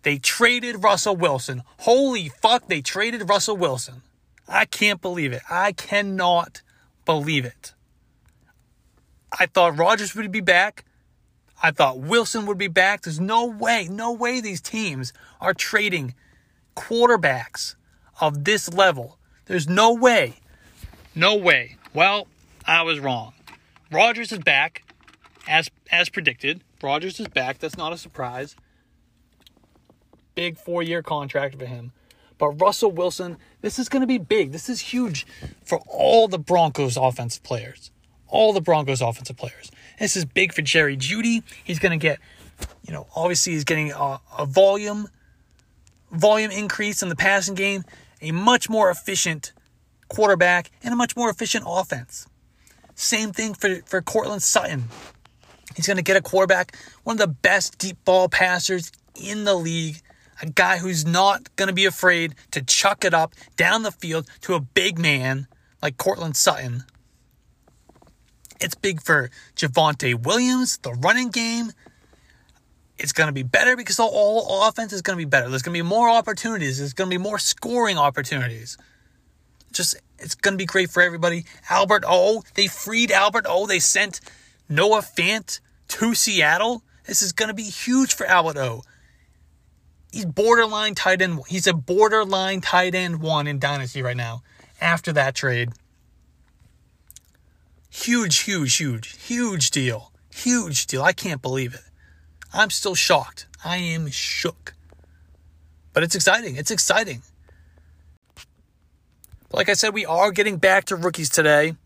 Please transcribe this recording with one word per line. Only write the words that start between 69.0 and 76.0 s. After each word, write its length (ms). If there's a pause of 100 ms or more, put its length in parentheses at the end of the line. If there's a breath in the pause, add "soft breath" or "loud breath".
for 300 (240 loud breath)
Javonte 640
Williams, 580
the 140
running 380
game. 400 (1300 soft breath)
It's 120
gonna 180
be 140
better 320
because 220
the 40
whole 640
offense 260
is 100
gonna 160
be 60
better. 240
There's 140
gonna 160
be 40
more 280